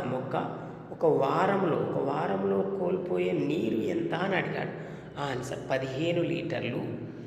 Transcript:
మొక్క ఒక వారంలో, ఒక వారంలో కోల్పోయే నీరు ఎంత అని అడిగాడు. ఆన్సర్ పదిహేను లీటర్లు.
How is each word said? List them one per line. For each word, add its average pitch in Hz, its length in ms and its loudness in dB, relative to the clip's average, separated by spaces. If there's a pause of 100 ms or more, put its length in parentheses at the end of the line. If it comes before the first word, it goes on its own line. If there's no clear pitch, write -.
(140)
మొక్క 123 220 -4 (600)
ఒక - 100 0 (180)
వారంలో, 175 540 4 (100)
ఒక - 120 0 (120)
వారంలో 196 480 2 (180)
కోల్పోయే 180 540 0 (180)
నీరు 220 300 2 (160)
ఎంత 170 180 0 (120)
అని 196 160 2
అడిగాడు. - 320 -4 (560)
ఆన్సర్ 127 320 -4 (100)
పదిహేను 135 500 2 (100)
లీటర్లు. 127 500 -2 (460)